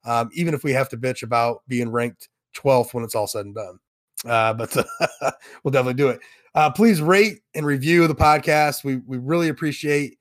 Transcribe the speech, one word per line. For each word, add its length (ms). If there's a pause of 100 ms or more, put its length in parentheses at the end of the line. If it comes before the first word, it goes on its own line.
um, 280
even 220
if 80
we 80
have 180
to 80
bitch 240
about 460
being 240
ranked 380 (260)
twelfth 400
when 80
it's 120
all 120
said 180
and 100
done. 240 (460)
Uh, 280
but 220
<laughs> 880
we'll 80
definitely 220
do 160
it. 100 (340)
Uh, 160
please 320
rate 380 (160)
and 100
review 420
the 80
podcast. 680
We, 140
we 200
really 300
appreciate 720